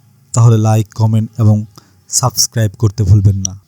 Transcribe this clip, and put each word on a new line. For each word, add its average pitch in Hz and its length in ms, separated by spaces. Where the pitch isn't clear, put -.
তাহলে 117 260
লাইক, 110 360
কমেন্ট 110 440
এবং 107 260
সাবস্ক্রাইব - 720
করতে 110 240
ভুলবেন 98 340
না। 95 320